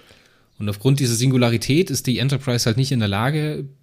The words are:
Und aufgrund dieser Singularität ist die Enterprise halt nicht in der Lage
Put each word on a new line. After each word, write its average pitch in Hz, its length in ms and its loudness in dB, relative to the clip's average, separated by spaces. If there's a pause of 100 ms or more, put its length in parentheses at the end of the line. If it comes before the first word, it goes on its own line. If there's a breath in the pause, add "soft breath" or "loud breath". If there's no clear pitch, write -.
(580 soft breath)
Und 104 120 -4
aufgrund 135 320 2
dieser 120 140 0
Singularität 127 760 2
ist 135 180 -4
die 117 120 0
Enterprise 123 460 0
halt 110 120 0
nicht 135 160 0
in 123 60 0
der 107 100 0
Lage 147 560 -2 (180)